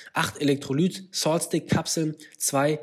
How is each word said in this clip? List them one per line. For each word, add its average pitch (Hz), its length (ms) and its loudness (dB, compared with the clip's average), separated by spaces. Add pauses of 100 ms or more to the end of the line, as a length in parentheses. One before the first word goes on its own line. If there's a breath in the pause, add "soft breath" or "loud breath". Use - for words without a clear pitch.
(140 loud breath)
acht - 260 -4
Elektrolyt-Saltstick-Kapseln, 156 1800 0 (220 loud breath)
zwei 147 440 2